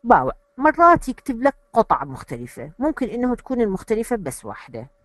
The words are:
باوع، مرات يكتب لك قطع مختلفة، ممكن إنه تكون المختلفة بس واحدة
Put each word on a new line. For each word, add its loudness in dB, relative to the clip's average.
باوع، 4
مرات 4
يكتب -8
لك 2
قطع 2
مختلفة، -12
ممكن -2
إنه -2
تكون -4
المختلفة -2
بس -8
واحدة -14